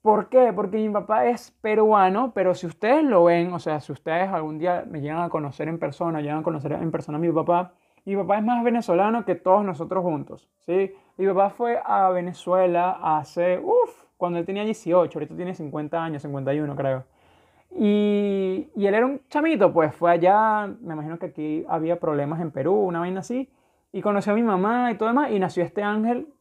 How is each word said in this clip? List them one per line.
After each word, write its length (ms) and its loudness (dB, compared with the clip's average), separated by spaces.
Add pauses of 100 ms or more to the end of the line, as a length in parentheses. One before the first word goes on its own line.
¿Por 280 2
qué? 240 4
Porque 260 -4
mi 100 -2
papá 380 0
es 240 -2 (100)
peruano, 720 4
pero 220 2
si 120 -10
ustedes 360 2
lo 220 6
ven, 280 4
o 60 -6
sea, 220 -4
si 100 -14
ustedes 380 -2
algún 300 -4
día 300 -2
me 120 -10
llegan 220 -4
a 60 -2
conocer 380 -4
en 120 -4
persona, 420 -4
llegan 180 -4
a 40 -6
conocer 300 -4
en 200 -4
persona 260 -6
a 20 -2
mi 120 0
papá, 400 0 (320)
mi 120 -6
papá 220 0
es 60 -2
más 180 0
venezolano 640 0
que 100 0
todos 300 2
nosotros 400 -4
juntos, 440 -6 (120)
¿sí? 340 -2 (220)
Mi 100 -2
papá 240 2
fue 340 -2
a 260 2
Venezuela 920 0
hace, 560 0
uf, 460 0 (120)
cuando 220 -2
él 80 -4
tenía 180 -4
dieciocho, 540 0
ahorita 160 -8
tiene 180 -8
cincuenta 500 -8
años, 200 -8
cincuenta 320 -4
y 60 0
uno 160 -6
creo. 280 -2 (680)
Y, 1040 0
y 100 0
él 80 2
era 100 4
un 240 -4
chamito, 440 2
pues 220 2
fue 180 2
allá, 560 4 (120)
me 140 -10
imagino 240 -10
que 80 -10
aquí 420 -6
había 300 -2
problemas 420 -2
en 120 -6
Perú, 200 -2
una 280 0
vaina 200 -4
así, 320 -8 (380)
y 100 -8
conoció 320 0
a 40 2
mi 80 2
mamá 480 0
y 20 -2
todo 140 -2
demás, 240 2
y 80 0
nació 240 -2
este 180 -6
ángel 460 -2 (120)